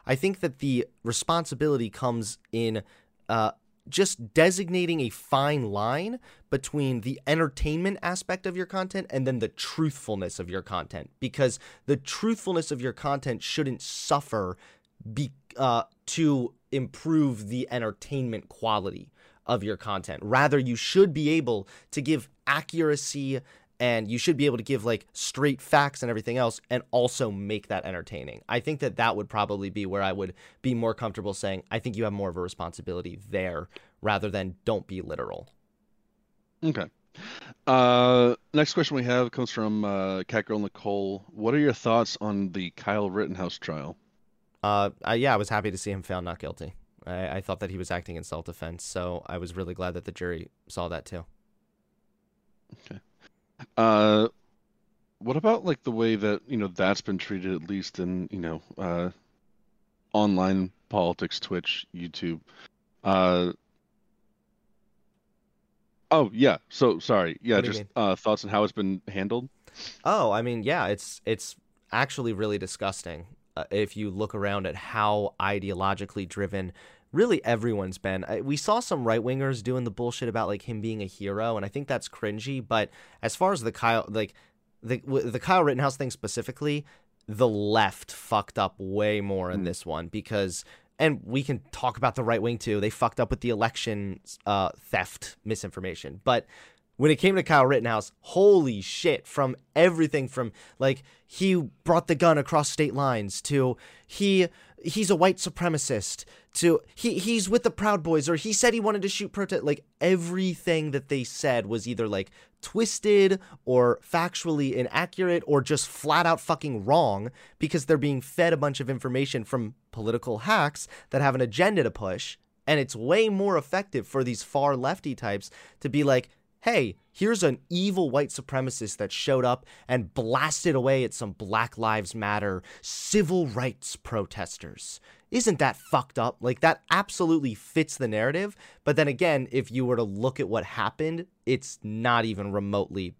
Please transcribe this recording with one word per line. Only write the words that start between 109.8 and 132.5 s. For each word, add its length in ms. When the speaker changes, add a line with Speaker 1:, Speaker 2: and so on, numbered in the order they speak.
Speaker 1:
everything 920
that 160
they 160
said 420
was 220
either, 180
like, 240
twisted 800
or 340
factually 640
inaccurate 760
or 120
just 280
flat 380
out 140
fucking 440
wrong, 480
because 280
they're 120
being 220
fed 320
a 40
bunch 220
of 100
information 540
from 320
political 480
hacks 480
that 120
have 120
an 60
agenda 420
to 80
push. 460
And 100
it's 160
way 340
more 300
effective 480
for 160
these 220
far 320
lefty 400
types 340
to 100
be 140
like, 260
"Hey, 340
here's 300
an 160
evil 420
white 200
supremacist 640
that 160
showed 320
up 220
and 280
blasted 600
away 300
at 80
some 200
Black 440
Lives 380
Matter 480